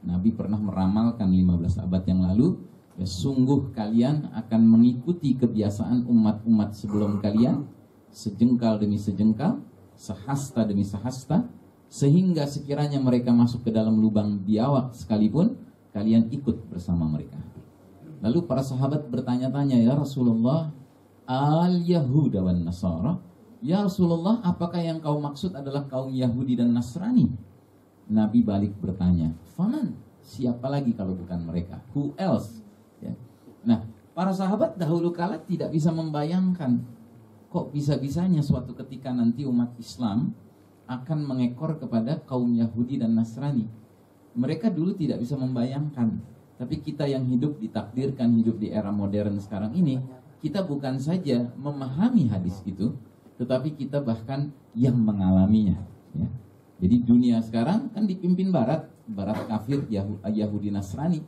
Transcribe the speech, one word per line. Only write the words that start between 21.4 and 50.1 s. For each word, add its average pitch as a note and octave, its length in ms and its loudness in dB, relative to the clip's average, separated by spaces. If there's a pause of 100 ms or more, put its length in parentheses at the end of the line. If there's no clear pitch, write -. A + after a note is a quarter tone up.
wan F2+ 240 0
Nasara?" F2+ 560 -2 (440)
"Ya F3 160 0
Rasulullah, F#3 640 2
apakah F3 400 -2
yang E3 160 -4
kau D3 240 -2
maksud D3 320 -6
adalah C#3 320 -6
kaum C3 240 -6
Yahudi B2+ 480 -2
dan A#2+ 160 2
Nasrani?" F#3 560 2 (800)
Nabi G#2+ 320 4
balik G2+ 320 -2
bertanya, F2+ 560 0 (240)
"Faman? A3+ 400 -2 (240)
Siapa B2 480 -6
lagi C#3 240 -2
kalau F#2+ 240 -4
bukan E2+ 320 -8
mereka? F2 320 -6 (160)
Who C#3+ 240 -4
else?" D#3 400 -4 (400)
Ya. - 160 -10 (480)
Nah, A#2 240 0 (240)
para F#3+ 240 -2
sahabat G3 400 0
dahulu F3 400 0
kala F3 280 -4
tidak D3 280 -4
bisa D#3+ 240 2
membayangkan, D#3 880 0 (640)
kok - 240 -6
bisa-bisanya D3 720 0
suatu - 320 0
ketika B2 400 -10
nanti A#2+ 320 0
umat A#2+ 320 0
Islam A#2+ 560 -4 (480)
akan C3 400 -6
mengekor C3 560 -4
kepada A#2+ 480 -2
kaum B2 240 0
Yahudi A#2 480 0
dan A2+ 160 0
Nasrani. A#2 480 -2 (720)
Mereka D#3 400 -2
dulu E3 240 0
tidak A#2 240 -2
bisa C#3 160 -4
membayangkan, B2+ 800 -2 (400)
tapi C#3 240 -6
kita D3 240 -4
yang C3 240 -2
hidup C3+ 320 0
ditakdirkan A#2 640 -4 (160)
hidup A2 160 0
di G#2 160 -4
era G2+ 160 -2
modern G2+ 480 -2
sekarang G#2+ 320 -6
ini, C3+ 320 2 (400)